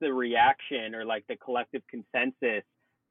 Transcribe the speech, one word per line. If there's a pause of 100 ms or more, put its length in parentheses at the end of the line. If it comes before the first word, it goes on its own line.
the
reaction
or,
like,
the
collective
consensus (480)